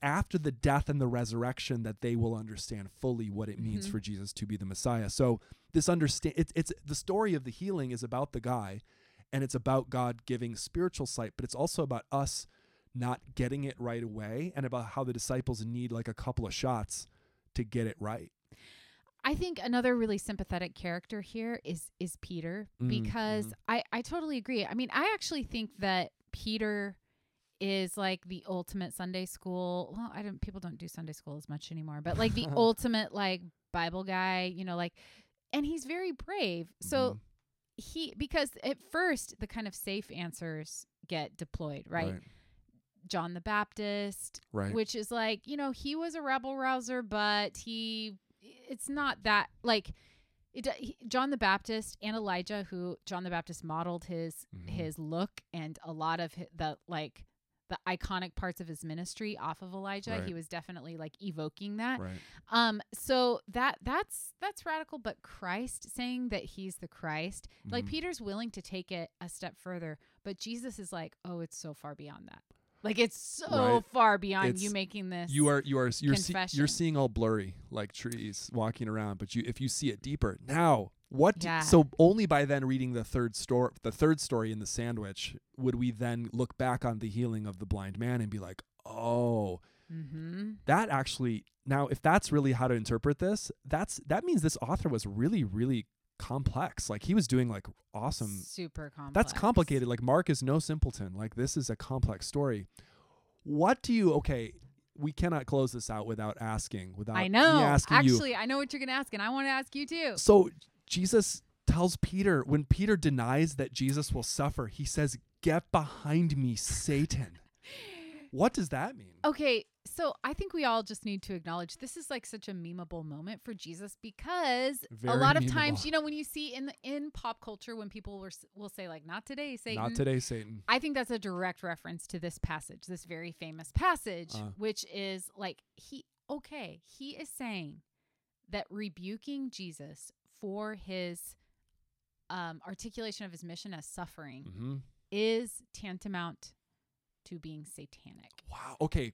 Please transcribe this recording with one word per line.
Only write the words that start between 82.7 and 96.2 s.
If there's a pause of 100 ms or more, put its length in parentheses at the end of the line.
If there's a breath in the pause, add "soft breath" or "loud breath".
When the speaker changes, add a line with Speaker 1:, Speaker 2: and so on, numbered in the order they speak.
Speaker 1:
the
third
stor-, (100)
the
third
story
in
the
sandwich (220)
would
we
then
look
back
on
the
healing
of
the
blind
man
and
be
like, (240)
"Oh, (320 soft breath)
Speaker 2:
Mm-hmm. (140)
Speaker 1:
that
actually," (220)
now,
if
that's
really
how
to
interpret
this, (140)
that's,
that
means
this
author
was
really,
really (320)
complex.